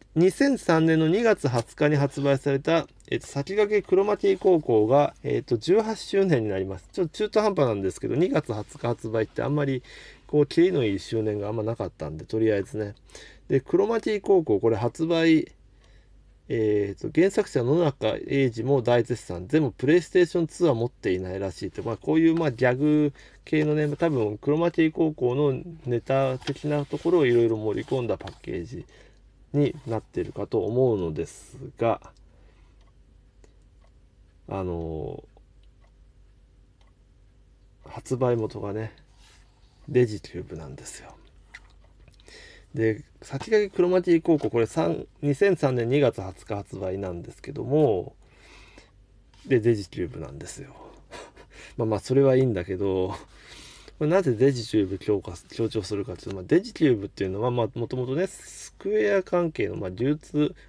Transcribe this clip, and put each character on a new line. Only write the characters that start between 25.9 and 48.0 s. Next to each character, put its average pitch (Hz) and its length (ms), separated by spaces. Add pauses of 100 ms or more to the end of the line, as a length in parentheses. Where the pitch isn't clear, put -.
タ 135 380
的 - 260
な 147 220
と - 100
こ 170 140
ろ 180 100
を 143 60
い 120 80
ろ 117 80
い 117 80
ろ 110 80
盛 107 220
り 113 40
込 131 200
ん - 20
だ 101 100
パ - 140
ッ - 100
ケ - 120
ー 87 120
ジ 123 220 (680)
に 143 240 (100)
な 113 120
っ - 40
て - 220
る 98 80
か 101 140
と 107 180
思 120 300
う 101 40
の 85 140
で 73 140
す - 320 (200)
が、 117 220 (2500)
あ 98 160
の 82 580 (2500)
ー、 - 60
発 - 260
売 123 200
元 107 240
が 104 120
ね、 110 220 (920)
デ 123 180
ジ 107 140
キ - 120
ュ 85 80
ー - 40
ブ - 120
な 80 100
ん 67 100
で - 80
す - 160
よ。 - 140 (1600)
で、 110 300 (160)
先 - 260
駆 208 240
け - 60
ク 185 60
ロ 175 60
マ 185 140
テ 180 100
ィ 165 100
高 160 160
校、 110 120
こ 117 80
れ 117 80
三、 165 400 (140)
二 147 140
千 196 220
三 131 180
年 120 140
二 139 120
月 123 220
二 95 100
十 - 140
日 104 100
発 98 200
売 95 220
な 98 120
ん 87 120
で - 80
す - 120
け - 100
ど 113 120
も、 123 500 (1300)